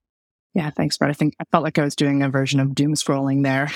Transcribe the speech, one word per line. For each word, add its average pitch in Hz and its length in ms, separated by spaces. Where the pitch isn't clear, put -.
Yeah, 156 160
thanks, - 260
Brett. 143 140
I 147 40
think 151 240
I 170 140
felt 170 100
like 156 160
I 151 60
was 143 100
doing 139 280
a 139 80
version 135 280
of 139 160
doom 147 200
scrolling 139 500
there 139 320